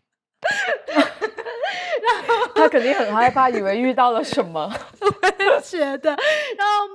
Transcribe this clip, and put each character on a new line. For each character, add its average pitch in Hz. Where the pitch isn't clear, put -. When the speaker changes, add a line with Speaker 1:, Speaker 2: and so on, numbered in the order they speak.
Speaker 1:
<laughs> 762
然 466
后 466
Speaker 2:
他 311
肯 277
定 247
很 220
害 233
怕， 262
以 233
为 196
遇 254
到 247
了 233
什 285
么。 165
Speaker 1:
<laughs> -
我 -
也 392
觉 285
得， 311
然 403
后 415